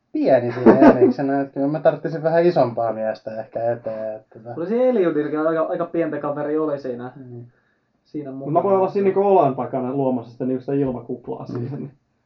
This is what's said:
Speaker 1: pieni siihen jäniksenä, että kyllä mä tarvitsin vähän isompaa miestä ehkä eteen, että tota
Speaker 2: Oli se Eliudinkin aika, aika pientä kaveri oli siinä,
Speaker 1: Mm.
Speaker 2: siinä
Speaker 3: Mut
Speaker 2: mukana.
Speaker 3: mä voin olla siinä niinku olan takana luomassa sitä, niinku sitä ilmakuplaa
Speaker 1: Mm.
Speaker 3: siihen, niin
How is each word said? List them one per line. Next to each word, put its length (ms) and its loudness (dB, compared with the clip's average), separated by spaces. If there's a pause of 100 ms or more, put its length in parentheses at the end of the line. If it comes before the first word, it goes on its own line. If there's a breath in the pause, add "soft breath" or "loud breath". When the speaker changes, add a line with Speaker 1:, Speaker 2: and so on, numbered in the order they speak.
(120)
Speaker 1:
pieni 400 2
siihen 300 6
jäniksenä, 580 6
että 140 -6
kyllä 140 0
mä 120 -2
tarvitsin 420 0
vähän 240 2
isompaa 460 0
miestä 480 -6
ehkä 320 -4
eteen, 440 -8
että 220 -20
tota 180 -16
Speaker 2:
Oli 100 -6
se 220 0
Eliudinkin 520 0
aika, 220 0
aika 220 -2
pientä 340 -4
kaveri 400 -4
oli 200 -2
siinä, 380 -10
Speaker 1:
Mm. 280 -16 (600)
Speaker 2:
siinä 260 -12
Speaker 3:
Mut 80 -12
Speaker 2:
mukana. 200 -6
Speaker 3:
mä 40 4
voin 140 2
olla 140 2
siinä 140 0
niinku 220 2
olan 300 4
takana 360 -4
luomassa 400 -2
sitä, 120 -8
niinku 160 -2
sitä 120 -8
ilmakuplaa 760 -6
Speaker 1:
Mm. 60 -10
Speaker 3:
siihen, 240 -6
niin 140 -12 (340)